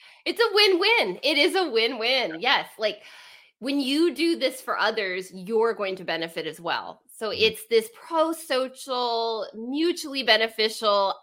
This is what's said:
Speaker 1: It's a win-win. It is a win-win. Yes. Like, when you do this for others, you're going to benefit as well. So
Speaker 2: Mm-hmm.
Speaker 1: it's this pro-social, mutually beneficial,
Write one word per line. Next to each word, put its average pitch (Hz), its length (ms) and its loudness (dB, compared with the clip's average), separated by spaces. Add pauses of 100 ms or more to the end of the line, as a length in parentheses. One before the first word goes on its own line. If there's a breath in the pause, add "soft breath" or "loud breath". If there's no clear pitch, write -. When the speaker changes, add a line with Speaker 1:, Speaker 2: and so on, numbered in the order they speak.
(260 soft breath)
Speaker 1:
It's - 160 -2
a 453 120 2
win-win. 392 680 2
It 285 160 2
is 302 180 4
a 359 140 0
win-win. 226 680 0
Yes. 233 280 0 (120)
Like, 214 220 -2 (580 loud breath)
when 285 200 -2
you 277 360 2
do 330 240 0
this 262 220 -2
for - 180 -4
others, 190 540 -2
you're 220 400 0
going 190 240 -4
to 180 80 -14
benefit 165 420 -4
as 160 120 -10
well. 120 420 -6 (160)
So 220 120 -4
Speaker 2:
Mm-hmm. 185 140 0
Speaker 1:
it's 214 260 0
this 220 240 2
pro-social, 254 1600 -2
mutually 277 680 -2
beneficial, 214 1000 2